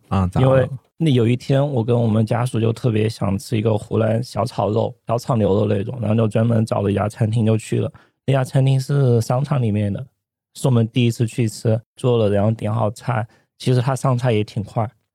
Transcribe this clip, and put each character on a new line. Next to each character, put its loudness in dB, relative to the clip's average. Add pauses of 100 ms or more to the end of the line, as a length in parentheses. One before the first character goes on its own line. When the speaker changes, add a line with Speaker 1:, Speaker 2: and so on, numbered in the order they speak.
Speaker 1:
啊， 0
咋 -4
了？ 4
Speaker 2:
因 4
为 2 (300)
那 0
有 4
一 2
天 0
我 -2
跟 0
我 2
们 2
家 -2
属 -2
就 2
特 -2
别 2
想 -2
吃 -6
一 0
个 2
湖 -6
南 0
小 -6
炒 -2
肉、 0 (120)
小 -2
炒 -2
牛 2
肉 2
那 0
种， -8
然 0
后 2
就 2
专 2
门 2
找 -2
了 2
一 0
家 0
餐 -2
厅 0
就 2
去 -4
了。 -4 (360)
那 2
家 2
餐 0
厅 2
是 2
商 -2
场 -2
里 0
面 0
的， -6 (500)
是 -2
我 2
们 4
第 0
一 2
次 -2
去 -2
吃， -2 (160)
做 2
了， 2
然 2
后 2
点 -4
好 -2
菜。 -4 (320)
其 0
实 2
他 0
上 0
菜 0
也 0
挺 -8
快， -4 (280)